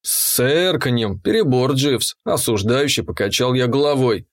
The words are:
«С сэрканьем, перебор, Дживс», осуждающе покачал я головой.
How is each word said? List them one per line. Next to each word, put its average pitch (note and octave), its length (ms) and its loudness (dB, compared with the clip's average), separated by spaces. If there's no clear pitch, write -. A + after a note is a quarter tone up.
«С - 340 -4
сэрканьем, B2+ 840 0
перебор, C3 520 2
Дживс», C3+ 520 -2
осуждающе A#2+ 800 0
покачал A2 500 -2
я B2+ 140 0
головой. C3+ 640 2